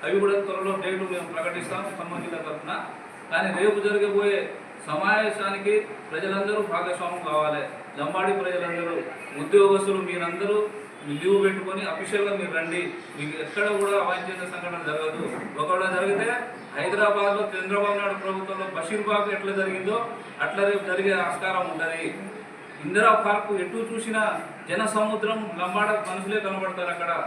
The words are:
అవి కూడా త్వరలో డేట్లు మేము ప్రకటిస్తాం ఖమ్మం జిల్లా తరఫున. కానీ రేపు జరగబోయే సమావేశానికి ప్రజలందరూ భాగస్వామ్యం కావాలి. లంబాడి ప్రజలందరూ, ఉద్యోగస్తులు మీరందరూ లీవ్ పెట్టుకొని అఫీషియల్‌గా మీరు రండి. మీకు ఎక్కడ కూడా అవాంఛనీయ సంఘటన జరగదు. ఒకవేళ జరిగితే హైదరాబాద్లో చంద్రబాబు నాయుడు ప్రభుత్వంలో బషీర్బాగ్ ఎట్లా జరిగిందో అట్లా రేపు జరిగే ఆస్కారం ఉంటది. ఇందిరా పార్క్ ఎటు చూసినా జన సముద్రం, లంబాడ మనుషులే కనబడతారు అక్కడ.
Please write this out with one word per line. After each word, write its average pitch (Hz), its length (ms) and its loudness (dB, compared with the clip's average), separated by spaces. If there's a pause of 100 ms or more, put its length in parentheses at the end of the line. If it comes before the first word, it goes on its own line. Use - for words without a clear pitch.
అవి 170 200 2
కూడా 202 120 6 (100)
త్వరలో 190 260 -2 (120)
డేట్లు 190 300 -2
మేము 175 200 -4
ప్రకటిస్తాం 170 500 -4 (140)
ఖమ్మం 170 280 -6
జిల్లా 165 200 -6
తరఫున. 151 280 -6 (580)
కానీ 180 180 2 (100)
రేపు 202 180 6 (100)
జరగబోయే 202 520 4 (480)
సమావేశానికి 202 880 2 (360)
ప్రజలందరూ 196 500 0 (140)
భాగస్వామ్యం 175 560 -2
కావాలి. 151 320 2 (380)
లంబాడి 185 420 2
ప్రజలందరూ, 170 540 -2 (480)
ఉద్యోగస్తులు 196 680 8
మీరందరూ 180 480 0 (600)
లీవ్ 190 260 6
పెట్టుకొని 190 360 0 (100)
అఫీషియల్‌గా 202 480 0
మీరు 160 180 -4
రండి. 165 240 -2 (360)
మీకు 147 160 -6 (100)
ఎక్కడ 202 220 0 (160)
కూడా 202 220 4
అవాంఛనీయ 180 500 -2
సంఘటన 175 340 -6
జరగదు. 156 360 -2 (380)
ఒకవేళ 190 240 2 (100)
జరిగితే 202 340 2 (480)
హైదరాబాద్లో 202 680 2 (100)
చంద్రబాబు 202 460 2
నాయుడు 196 240 -2
ప్రభుత్వంలో 190 520 -4
బషీర్బాగ్ 208 600 0
ఎట్లా 196 240 -4
జరిగిందో 190 380 0 (480)
అట్లా 196 240 0
రేపు 196 220 2
జరిగే 190 220 2 (120)
ఆస్కారం 185 480 0
ఉంటది. 165 300 -2 (840)
ఇందిరా 208 260 4 (140)
పార్క్ 208 260 0 (120)
ఎటు 226 280 -4
చూసినా 214 320 -2 (460)
జన 214 120 0 (140)
సముద్రం, 214 440 2 (200)
లంబాడ 185 300 0 (200)
మనుషులే 196 360 -2
కనబడతారు 185 500 -2
అక్కడ. 170 160 -2 (160)